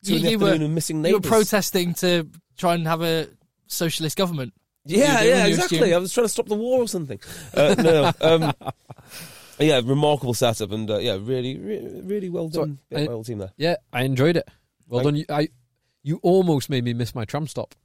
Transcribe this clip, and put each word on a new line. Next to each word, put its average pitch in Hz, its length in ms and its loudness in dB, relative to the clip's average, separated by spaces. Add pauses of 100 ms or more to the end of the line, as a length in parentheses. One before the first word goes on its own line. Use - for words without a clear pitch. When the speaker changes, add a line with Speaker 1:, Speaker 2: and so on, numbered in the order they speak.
Speaker 1:
two - 100 -2
Speaker 2:
You, - 40 2
Speaker 1:
in 160 60 0
the 170 80 2
Speaker 2:
you 226 60 0
Speaker 1:
afternoon 196 240 2
Speaker 2:
were, 151 40 0
Speaker 1:
and 156 100 -2
missing 160 220 -4
Speaker 2:
you 156 40 -2
were 160 60 0 (120)
Speaker 1:
neighbours. - 100 -4
Speaker 2:
protesting 196 640 2
to 175 340 0 (280)
try 175 180 0
and 165 120 -2
have 165 140 0
a 165 260 -2 (400)
socialist 160 500 -4
government. 165 360 -4 (320)
Speaker 1:
Yeah, 165 120 0
Speaker 2:
You 277 100 4
were - 0 -
Speaker 1:
yeah, 254 140 4
Speaker 2:
doing 214 80 4
Speaker 1:
exactly. 254 100 6
Speaker 2:
when - 100 4
you - 80 2
were 180 60 2
a 180 40 -2
student. 175 260 2
Speaker 1:
I 170 60 4
was 185 140 -6
trying 240 120 2
to 208 40 0
stop - 180 -4
the 214 80 -2
war 247 260 0
or 233 60 -2
something. 135 320 -8 (340)
Uh, 151 240 4
no, 165 340 4 (100)
um, 160 400 4
Speaker 2:
<laughs> - 1000 -18
Speaker 1:
yeah, 147 240 4
remarkable 139 500 2
setup 110 380 0
and, 110 180 -6
uh, 107 100 0
yeah, 101 200 -2
really, 127 380 -6
re-, - 460 -10
really 190 260 -6
well 170 220 -6
Speaker 3:
So, 160 100 -4
Speaker 1:
done 147 180 -6 (100)
bit 127 120 -6
Speaker 3:
I, 151 60 -2
Speaker 1:
by 120 60 -6
the 113 100 -8
team 113 160 -8
there. 92 180 -10
Speaker 3:
yeah, 160 180 -2 (160)
I 127 120 -2
enjoyed 139 340 2
it. - 100 -4 (400)
Well 123 160 -2
Speaker 1:
Thank 139 40 2
Speaker 3:
done. 147 100 0
You, 156 120 -6
I, 151 200 0 (540)
you 151 200 -4
almost 175 460 2
made 131 160 0
me 120 80 -2
miss 120 200 -4
my 117 120 -6
tram 147 220 -6
stop. - 380 -10